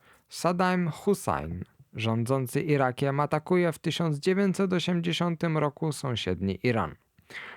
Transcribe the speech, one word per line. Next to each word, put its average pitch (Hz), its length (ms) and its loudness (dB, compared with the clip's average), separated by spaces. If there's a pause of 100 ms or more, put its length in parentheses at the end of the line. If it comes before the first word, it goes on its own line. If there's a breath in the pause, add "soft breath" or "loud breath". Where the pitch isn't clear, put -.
(280 soft breath)
Saddam 180 640 0
Hussein, 87 720 -2 (280)
rządzący 117 680 0
Irakiem, 139 600 2
atakuje 160 520 2
w - 60 -14
tysiąc 160 400 -2
dziewięćset 185 540 2
osiemdziesiątym 170 840 0
roku 151 340 0
sąsiedni 98 680 -2
Iran. 107 320 2 (640 loud breath)